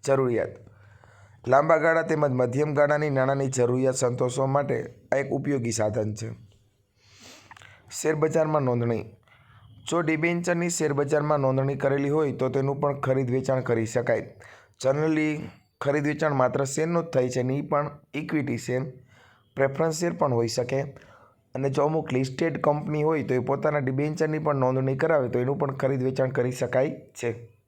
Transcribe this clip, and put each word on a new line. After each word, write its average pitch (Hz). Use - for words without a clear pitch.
જરૂરિયાત. 131
લાંબા 147
ગાળા 160
તેમજ 151
મધ્યમ 127
ગાળાની 147
નાણાંની 135
જરૂરિયાત 127
સંતોષવા 127
માટે 139
આ 131
એક 139
ઉપયોગી 135
સાધન 107
છે. 110
શેરબજારમાં 156
નોંધણી. 120
જો 170
ડિબેન્ચરની 170
શેરબજારમાં 147
નોંધણી 135
કરેલી 139
હોય 147
તો 135
તેનું 135
પણ 143
ખરીદ 131
વેચાણ 131
કરી 113
શકાય. 120
Generally 151
ખરીદ 139
વેચાણ 151
માત્ર 131
શેરનું 160
જ -
થાય 127
છે 127
અને 131
એ 143
પણ 147
ઇક્વિટી 143
શેર, 127
પ્રેફરન્સ 139
શેર 170
પણ 160
હોઈ 117
શકે. 127
અને 135
જો 143
અમુક 151
લિસ્ટેડ 131
કંપની 151
હોય 151
તો 127
એ 127
પોતાના 139
ડિબેન્ચરની 151
પણ 151
નોંધણી 131
કરાવે 143
તો 120
એનું 123
પણ 139
ખરીદ 135
વેચાણ 131
કરી 127
શકાય 131
છે. -